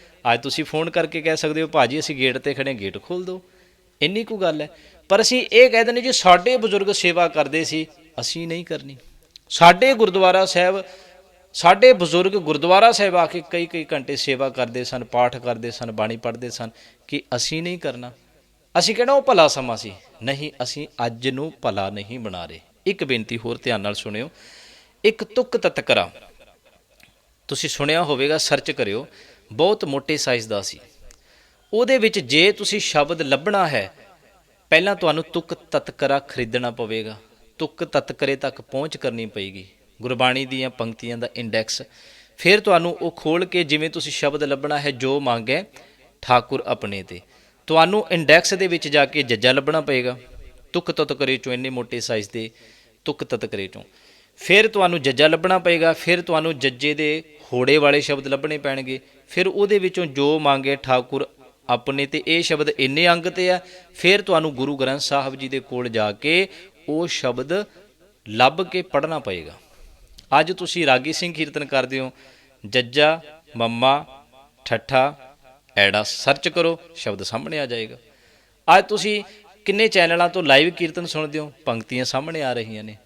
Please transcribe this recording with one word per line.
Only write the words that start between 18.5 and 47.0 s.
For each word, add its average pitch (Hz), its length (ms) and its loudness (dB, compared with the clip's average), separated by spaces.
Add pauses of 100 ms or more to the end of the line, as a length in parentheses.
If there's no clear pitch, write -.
ਅਸੀਂ 196 160 2
ਕਹਿਣਾ 240 180 2
ਉਹ 277 80 6
ਭਲਾ 208 260 6
ਸਮਾਂ 127 300 -4
ਸੀ। 104 160 -12 (300)
ਨਹੀਂ, 139 280 -6 (120)
ਅਸੀਂ 147 240 -10 (180)
ਅੱਜ 117 220 -6
ਨੂੰ 139 340 -6
ਭਲਾ 98 280 -4
ਨਹੀਂ 104 300 -12
ਬਣਾ 92 260 -10
ਰਹੇ। 82 140 -18 (260)
ਇੱਕ 196 180 -4
ਬੇਨਤੀ 120 340 -4
ਹੋਰ 117 260 -8
ਧਿਆਨ 113 180 -2
ਨਾਲ 104 120 -6
ਸੁਣਿਓ, 110 360 -10 (720)
ਇੱਕ 220 200 0
ਤੁਕ 240 340 -2
ਤਤਕਰਾ 113 540 -2 (1400)
ਤੁਸੀਂ 139 220 -6
ਸੁਣਿਆ 156 340 -2
ਹੋਵੇਗਾ, 143 340 0
ਸਰਚ 151 340 -2
ਕਰਿਓ, 113 360 -6 (460)
ਬਹੁਤ 185 320 0
ਮੋਟੇ 139 320 -4
ਸਾਈਜ਼ 120 300 -2
ਦਾ 104 140 -4
ਸੀ। 80 180 -12 (920)
ਉਹਦੇ 247 240 4
ਵਿੱਚ 214 220 0
ਜੇ 156 320 4
ਤੁਸੀਂ 208 280 -2
ਸ਼ਬਦ 156 420 0
ਲੱਭਣਾ 165 460 0
ਹੈ, 107 260 -4 (760)
ਪਹਿਲਾਂ 185 260 4
ਤੁਹਾਨੂੰ 160 280 0 (100)
ਤੁਕ 170 200 -6
ਤਤਕਰਾ 139 680 -4
ਖਰੀਦਣਾ 123 520 -6
ਪਵੇਗਾ, 110 460 -6 (400)
ਤੁਕ 160 260 -8
ਤਤਕਰੇ 139 520 -2
ਤੱਕ 131 260 -8
ਪਹੁੰਚ 143 360 -8
ਕਰਨੀ 117 280 -6
ਪਏਗੀ, 98 420 -12 (340)
ਗੁਰਬਾਣੀ 127 440 0
ਦੀਆਂ 131 240 -6
ਪੰਕਤੀਆਂ 117 480 -10
ਦਾ 120 180 -8
ਇੰਡੈਕਸ। 113 460 -4 (560)
ਫਿਰ 196 220 4
ਤੁਹਾਨੂੰ 175 420 2
ਉਹ 165 100 -4
ਖੋਲ੍ਹ 170 340 -2
ਕੇ 180 180 -2
ਜਿਵੇਂ 151 260 -2
ਤੁਸੀਂ 147 220 -8
ਸ਼ਬਦ 147 320 -2
ਲੱਭਣਾ 143 360 -2
ਹੈ, 143 120 -2
"ਜੋ 131 280 -2
ਮੰਗੈ 127 440 -2 (580)
ਠਾਕੁਰ 123 460 2
ਆਪਣੇ 101 360 -6